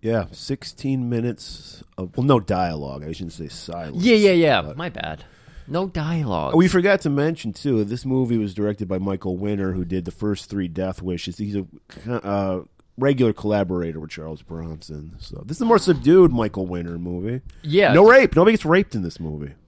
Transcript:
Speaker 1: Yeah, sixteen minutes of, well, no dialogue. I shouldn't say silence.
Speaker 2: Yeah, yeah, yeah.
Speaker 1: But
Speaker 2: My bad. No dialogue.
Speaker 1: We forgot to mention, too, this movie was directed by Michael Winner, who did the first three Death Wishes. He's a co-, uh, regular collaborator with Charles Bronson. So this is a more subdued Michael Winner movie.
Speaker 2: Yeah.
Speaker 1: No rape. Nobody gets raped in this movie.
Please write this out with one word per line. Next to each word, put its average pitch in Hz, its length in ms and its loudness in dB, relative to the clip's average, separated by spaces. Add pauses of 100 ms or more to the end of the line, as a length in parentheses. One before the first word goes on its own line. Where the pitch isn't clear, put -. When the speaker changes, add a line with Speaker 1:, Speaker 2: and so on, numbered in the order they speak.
Speaker 1:
Yeah, 110 300 -2
sixteen 135 760 -6
minutes - 720 -8 (140)
of, 92 200 -8
well, 123 80 0
no 139 140 6
dialogue. 78 640 -4
I 76 80 -10
shouldn't 85 220 -12
say 80 140 -14
silence. 85 560 -10
Speaker 2:
Yeah, 233 120 6
yeah, 208 160 6
yeah. 156 300 4
Speaker 1:
But 76 160 -10
Speaker 2:
My 165 120 -10
bad. - 340 -12 (440)
No 175 200 -4
dialogue. 151 680 -2
Speaker 1:
We 175 120 8
forgot 190 340 4
to 151 80 -2
mention, 143 440 -2
too, 113 320 0
this 117 200 -8
movie 127 320 0
was 101 160 -2
directed 104 360 -4
by 95 80 -2
Michael 95 400 -4
Winner, 98 340 -4
who 90 140 -4
did 90 180 -4
the 82 80 -8
first - 380 -6
three 98 180 -4
Death 92 340 -6
Wishes. 90 360 -8
He's 101 180 -8
a 98 100 -4 (220)
co-, 120 300 -10
uh, 98 460 -4 (340)
regular 127 340 2
collaborator 90 680 -4
with 78 100 -14
Charles 78 300 -12
Bronson. 80 800 -14
So - 240 -16
this 143 120 -10
is - 40 -6
a 226 40 -2
more 226 140 6
subdued 160 540 6
Michael 104 340 -2
Winner 85 320 -6
movie. 90 400 -6 (220)
Speaker 2:
Yeah. 165 320 4
Speaker 1:
No 180 160 10
rape. 254 260 8
Nobody 180 160 6
gets 220 140 0
raped 180 280 2
in 104 100 -4
this 85 180 -8
movie. 76 320 -10 (140)